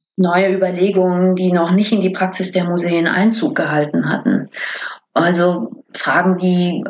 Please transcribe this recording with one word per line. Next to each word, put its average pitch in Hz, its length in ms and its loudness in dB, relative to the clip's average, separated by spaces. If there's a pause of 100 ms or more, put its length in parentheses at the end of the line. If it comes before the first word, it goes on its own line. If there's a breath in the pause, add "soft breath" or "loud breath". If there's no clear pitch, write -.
(160)
neue 185 360 2
Überlegungen, 185 840 2
die 185 160 0
noch 170 180 2
nicht 208 220 2
in 208 80 2
die 185 100 0
Praxis 185 400 -4
der 180 140 0
Museen 170 420 0
Einzug 202 480 0
gehalten 147 560 -2
hatten. - 400 -2 (600 loud breath)
Also 180 600 0 (200)
Fragen 180 480 0
wie, 180 500 0